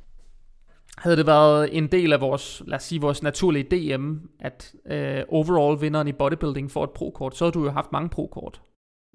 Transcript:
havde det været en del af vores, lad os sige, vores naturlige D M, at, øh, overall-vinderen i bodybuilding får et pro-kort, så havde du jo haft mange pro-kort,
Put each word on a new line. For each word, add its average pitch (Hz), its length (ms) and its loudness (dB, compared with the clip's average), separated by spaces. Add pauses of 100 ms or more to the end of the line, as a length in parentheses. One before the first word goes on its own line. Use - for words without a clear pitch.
(1000)
havde 170 180 2
det 156 100 2
været 151 500 6
en 156 100 0
del 170 260 2
af 135 80 4
vores, 135 460 -4
lad - 100 -6
os 135 60 -8
sige, 165 180 -6
vores 143 220 -2
naturlige 147 420 0
D 151 360 -2
M, 156 280 -8 (120)
at, - 340 -14 (120)
øh, 139 420 -4
overall-vinderen 151 800 2
i 143 40 -4
bodybuilding 139 580 -4
får 151 140 -4
et - 60 -8
pro-kort, - 460 -10
så - 80 0
havde 170 80 2
du 165 120 -2
jo 143 60 0
haft 143 220 -6
mange 151 160 -4
pro-kort, - 540 -10 (520)